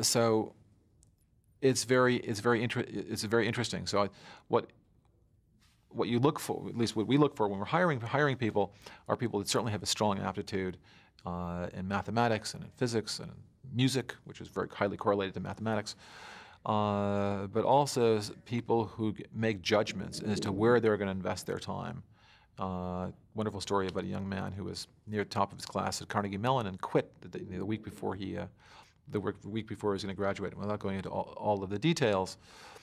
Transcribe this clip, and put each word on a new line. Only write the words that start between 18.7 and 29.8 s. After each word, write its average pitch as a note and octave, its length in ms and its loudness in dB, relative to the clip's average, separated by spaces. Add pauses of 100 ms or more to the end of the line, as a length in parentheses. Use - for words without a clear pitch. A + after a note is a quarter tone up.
who G#2+ 280 -2
g-, - 200 -12
make A2 280 0
judgments G#2 580 0
as G#2 200 -2
to G#2 120 -2
where A2+ 280 6
they're G#2+ 180 4
gonna G2 140 -2
invest F#2+ 340 -4
their F#2 140 -4
time. F#2 440 -8 (560)
Uh, F2+ 480 -4 (280)
wonderful G#2 260 -4
story G2 260 2
about F#2 160 -4
a F#2 40 -6
young G2 200 -4
man F#2+ 240 -4
who G2 120 -8
was F#2 240 -10 (200)
near G#2 160 0
the - 60 -10
top G2+ 220 0
of - 60 -14
his - 80 -12
class F#2+ 360 -2
at F2+ 60 -14
Carnegie G2+ 300 -2
Mellon A#2+ 300 0
and F#2+ 140 -8
quit - 280 0 (120)
the, - 160 -12
the, F2+ 200 -8
the F#2+ 80 -4
week G#2+ 180 -4
before G2+ 320 -6
he, F#2+ 220 -8
uh, F#2 80 -6 (640)
the G#2 100 -2
work, G2 220 -4
the - 80 -10
week G#2+ 180 -6
before G#2 240 -2